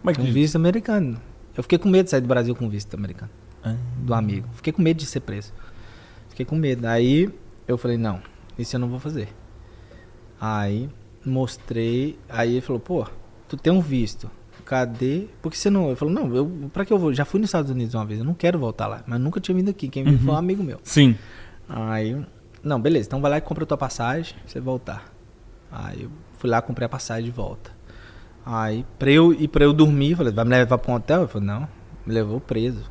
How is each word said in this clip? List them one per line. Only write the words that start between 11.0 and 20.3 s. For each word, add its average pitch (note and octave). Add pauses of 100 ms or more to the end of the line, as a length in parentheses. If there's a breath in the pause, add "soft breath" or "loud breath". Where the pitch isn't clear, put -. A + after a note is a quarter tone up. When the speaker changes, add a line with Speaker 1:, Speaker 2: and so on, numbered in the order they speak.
Speaker 2:
mostrei, B2+ (100)
aí A#2
ele B2+
falou, B2+
"Pô, D#3 (420)
tu -
tem E3
um F#3
visto. B2+ (340)
Cadê? B2+ (160)
Por D#3+
que -
você G3+
não?" F#3+
Eu B2
falei, D#3
"Não, F#3+
eu, C#3+
pra G3
que G#3+
eu G3+
vou? D#3+
Já C#3+
fui G3
nos G#3+
Estados D3
Unidos A#2+
uma A2
vez, G#2+
eu A#2
não E3+
quero E3+
voltar A2
lá. G#2+
Mas A#2+
nunca D#3+
tinha F#3
vindo F#3
aqui, D3+
quem C3+
me C#3+
Speaker 1:
Uhum. C3
Speaker 2:
foi C#3